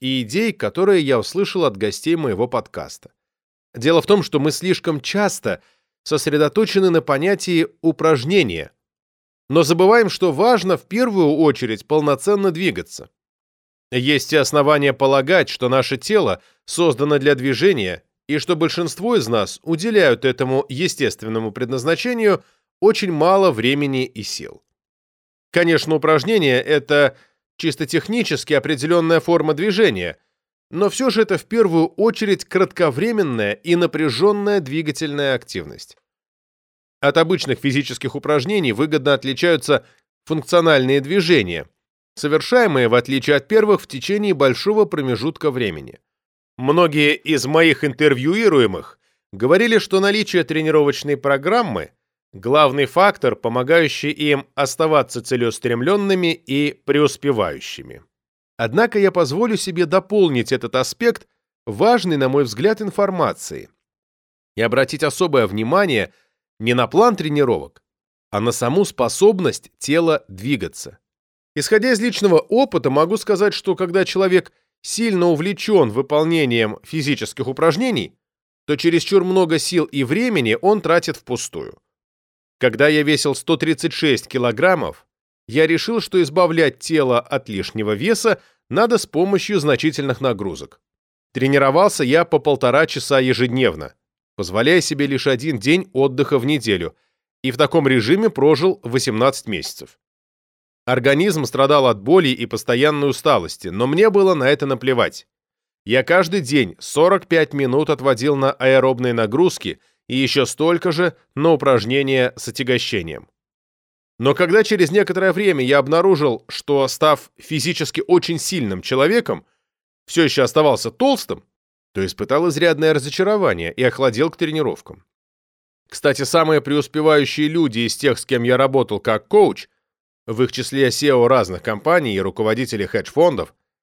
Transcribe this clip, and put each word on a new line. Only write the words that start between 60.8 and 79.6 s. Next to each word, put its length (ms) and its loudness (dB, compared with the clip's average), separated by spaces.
важной, 500 0
на 120 0
мой 160 2
взгляд, 360 -2
информацией 880 -4
и 80 -4
обратить 400 0
особое 460 0
внимание 640 0
не 140 0
на 120 2
план 300 2
тренировок, 640 -2
а 80 -4
на 140 0
саму 320 0
способность 920 0
тела 500 0
двигаться. 720 -8
Исходя 340 0
из 100 0
личного 380 2
опыта, 520 0
могу 260 0
сказать, 380 -2
что 200 -4
когда 300 -2
человек 480 0
сильно 440 -2
увлечён 640 2
выполнением 920 0
физических 640 -4
упражнений, 680 0
то 100 -2
чересчур 480 2
много 340 2
сил 260 -2